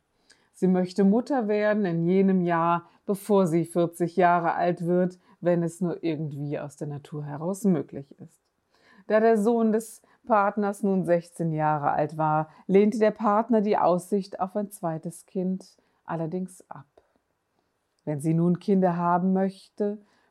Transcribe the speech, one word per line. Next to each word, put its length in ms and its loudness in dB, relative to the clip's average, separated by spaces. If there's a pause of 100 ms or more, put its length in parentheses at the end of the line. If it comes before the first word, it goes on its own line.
(540)
Sie 140 0
möchte 360 2
Mutter 440 2
werden 380 2
in 200 0
jenem 360 4
Jahr, 460 0 (180)
bevor 400 2
sie 200 0
vierzig 500 -2
Jahre 380 4
alt 320 -2
wird, 340 0 (200)
wenn 240 0
es 180 -6
nur 200 -4
irgendwie 580 -6
aus 180 -12
der 100 -10
Natur 380 -12
heraus 400 -6
möglich 440 -2 (100)
ist. 200 -20 (680)
Da 120 2
der 180 4
Sohn 360 2
des 280 -6 (240)
Partners 560 0
nun 240 0
sechzehn 460 -2
Jahre 400 0
alt 260 -2
war, 320 0 (180)
lehnte 320 2
der 120 2
Partner 500 0
die 160 0
Aussicht 640 -2
auf 160 -6
ein 160 -6
zweites 540 -10
Kind 520 -6 (280)
allerdings 640 -8
ab. 180 -20 (1160)
Wenn 160 -6
sie 120 0
nun 260 2
Kinder 360 2
haben 380 0
möchte, 640 -4 (320)